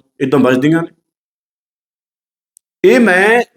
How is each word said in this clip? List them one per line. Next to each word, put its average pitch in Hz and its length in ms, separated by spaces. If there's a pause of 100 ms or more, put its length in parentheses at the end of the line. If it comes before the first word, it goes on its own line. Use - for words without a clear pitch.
(220)
ਏਦਾਂ 135 160
ਵੱਜਦੀਆਂ 131 440
ਨੇ। 165 60 (2000)
ਇਹ 233 160
ਮੈਂ 214 420 (140)